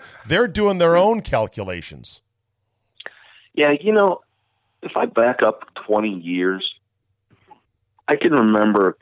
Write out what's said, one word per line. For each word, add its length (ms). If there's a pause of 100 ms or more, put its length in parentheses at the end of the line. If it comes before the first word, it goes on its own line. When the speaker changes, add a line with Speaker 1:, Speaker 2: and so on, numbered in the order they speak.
(260)
Speaker 1:
They're 220
doing 300
their 180
own 240
calculations. 1000 (1300)
Speaker 2:
Yeah, 260
you 140
know, 300 (600)
if 140
I 80
back 380
up 220 (220)
twenty 280
years, 500 (1400)
I 80
can 160
remember 680